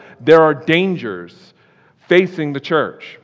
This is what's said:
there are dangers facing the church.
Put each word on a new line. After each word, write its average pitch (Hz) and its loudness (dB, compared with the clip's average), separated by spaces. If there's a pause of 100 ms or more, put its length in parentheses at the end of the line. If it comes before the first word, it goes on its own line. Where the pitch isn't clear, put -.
(200)
there 156 6
are 156 4
dangers 127 -6 (560)
facing 175 0
the 139 -6
church. 139 -6